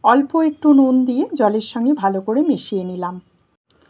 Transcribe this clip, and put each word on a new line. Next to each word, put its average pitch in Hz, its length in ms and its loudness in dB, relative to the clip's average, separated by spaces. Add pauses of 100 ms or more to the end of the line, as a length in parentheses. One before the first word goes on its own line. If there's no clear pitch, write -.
অল্প 269 280 2 (180)
একটু 302 180 -4 (120)
নুন 262 160 4 (140)
দিয়ে 262 160 -2 (140)
জলের 214 320 0
সঙ্গে 240 220 0 (100)
ভালো 190 240 -2
করে 233 220 0
মিশিয়ে 190 420 -4
নিলাম। 180 240 -8 (760)